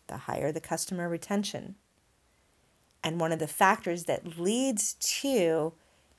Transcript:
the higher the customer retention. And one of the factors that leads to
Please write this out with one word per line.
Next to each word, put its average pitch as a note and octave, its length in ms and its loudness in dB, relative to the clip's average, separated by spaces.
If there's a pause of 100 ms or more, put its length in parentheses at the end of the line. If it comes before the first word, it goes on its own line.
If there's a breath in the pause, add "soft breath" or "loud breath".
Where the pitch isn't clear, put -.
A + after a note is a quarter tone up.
the - 100 -8
higher C#3+ 340 -2
the D#3+ 100 -8
customer F3 460 -4
retention. G3 680 -4 (1300)
And E3 160 -2
one E3 120 2
of D#3+ 80 0
the D#3 80 -2
factors F#3+ 580 4
that E3 340 -2
leads A3+ 540 2 (280)
to E3 520 2 (460 soft breath)